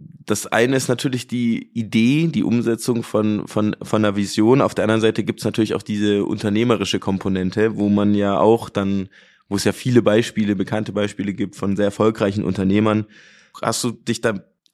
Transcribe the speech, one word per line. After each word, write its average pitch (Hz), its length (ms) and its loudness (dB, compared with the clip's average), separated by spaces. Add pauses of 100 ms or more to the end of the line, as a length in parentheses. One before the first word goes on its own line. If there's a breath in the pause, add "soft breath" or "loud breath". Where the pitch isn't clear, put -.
(240)
das - 220 -4
eine 123 300 2
ist 131 120 -2
natürlich 127 380 -2
die 120 480 -2
Idee, 117 540 2
die 127 160 0
Umsetzung 117 580 0
von, 107 460 0
von, 107 340 -2
von 107 240 0
einer 101 100 0
Vision. 113 460 4
Auf 101 140 0
der - 80 0
anderen 110 180 2
Seite 110 220 2
gibt's 104 220 -4
natürlich 107 280 0
auch 95 80 -4
diese 104 440 -2
unternehmerische 107 760 0
Komponente, 98 760 -2
wo 104 140 0
man 101 240 4
ja 101 240 2
auch 110 320 4
dann, 98 400 -4 (400 soft breath)
wo 101 60 -4
es 95 80 -2
ja 107 80 2
viele 120 320 2
Beispiele, 110 520 2
bekannte 107 360 -4
Beispiele 104 420 -4
gibt 92 220 -6
von 98 200 -4
sehr 101 100 0
erfolgreichen 104 580 0
Unternehmern. 104 640 0 (540 soft breath)
Hast 110 220 -4
du 120 80 -2
dich - 300 -6
da 113 140 0 (380)